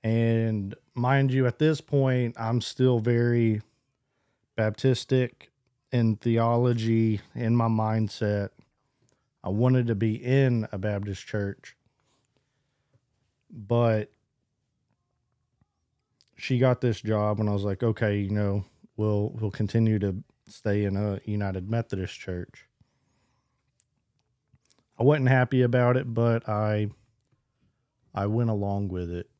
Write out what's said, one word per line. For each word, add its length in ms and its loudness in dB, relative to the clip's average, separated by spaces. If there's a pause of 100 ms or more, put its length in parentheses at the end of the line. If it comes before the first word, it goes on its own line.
And 720 0 (180)
mind 400 2
you, 140 2
at 100 -2
this 240 2
point, 580 0
I'm 220 -2
still 380 2
very 640 2 (920)
Baptistic 920 0 (420)
in 260 0
theology, 1040 0 (120)
in 220 0
my 120 2
mindset. 800 -2 (920)
I 60 -6
wanted 380 2
to 80 0
be 200 -2
in 580 0
a 40 -8
Baptist 480 -6
church, 520 -8 (1700)
but 640 0 (2250)
she 240 -2
got 220 2
this 180 0
job, 400 0
and 100 0
I 40 0
was 100 -2
like, 180 -4
"Okay, 360 0
you 140 -4
know, 340 -2 (320)
we'll, 320 0
we'll 200 -6
continue 500 0
to 220 -4 (280)
stay 340 -2
in 140 -2
a 260 -4
United 460 -4
Methodist 500 -4
church." 480 -12 (2250)
I 40 0
wasn't 260 4
happy 320 4
about 340 4
it, 180 -4
but 360 0
I, 400 0 (1200)
I 120 -2
went 240 0
along 400 -2
with 200 -6
it. 200 -8 (100)